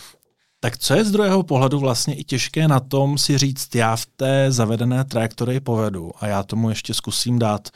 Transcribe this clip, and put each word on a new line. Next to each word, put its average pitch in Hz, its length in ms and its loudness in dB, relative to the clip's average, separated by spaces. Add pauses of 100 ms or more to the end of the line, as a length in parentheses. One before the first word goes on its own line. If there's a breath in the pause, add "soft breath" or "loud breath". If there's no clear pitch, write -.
(640 loud breath)
Tak 113 140 -2
co - 160 0
je 208 100 4
z 208 60 0
druhého 196 320 4
pohledu 139 360 2
vlastně 135 360 0
i 151 100 -10
těžké 156 440 0
na 135 120 4
tom 139 380 0
si 143 200 2
říct, 135 360 -2
já 113 220 2
v 117 100 -8
té 135 460 0
zavedené 120 520 0
trajektorii 123 560 -2
povedu 107 500 -4 (100)
a 104 60 -6
já 101 160 -2
tomu 113 280 -2
ještě 107 240 -6
zkusím - 440 -2
dát 104 360 0